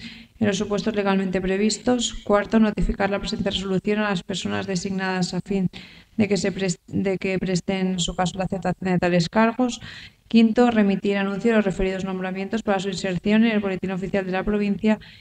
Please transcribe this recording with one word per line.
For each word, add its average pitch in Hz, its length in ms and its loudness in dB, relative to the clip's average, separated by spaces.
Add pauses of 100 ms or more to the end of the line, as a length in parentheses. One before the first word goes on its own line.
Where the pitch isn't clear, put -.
(400)
en 214 80 2
los 202 100 2
supuestos 208 360 -2
legalmente 196 460 0
previstos. 214 720 0 (120)
Cuarto, 208 340 2
notificar 208 500 2
la 196 100 -2
presente - 300 -4
resolución 196 500 -2
a 208 100 0
las 185 140 -2
personas 202 440 -4
designadas 190 680 -2
a 180 60 -2
fin 190 300 -2 (480)
de 214 100 2
que, 202 80 2
se 190 160 0
pres-, 190 360 -2
de 196 300 -2
que 190 220 -2
presten, 185 540 -2
en 185 80 -4
su 185 120 -4
caso, 180 240 -2
la 185 60 -2
aceptación 185 480 -4
de 175 80 2
tales 175 300 2
cargos. 233 500 0 (480)
Quinto, 226 420 6
remitir 202 480 2
anuncio 196 320 0
de 226 80 4
los 208 80 4
referidos 190 400 -2
nombramientos 190 560 -4
para 196 180 0
su 190 100 -4
inserción 196 560 2
en 226 60 4
el 208 100 2
Boletín 185 280 -4
Oficial 190 340 -2
de 185 80 -6
la 185 120 -2
provincia 208 560 0 (220)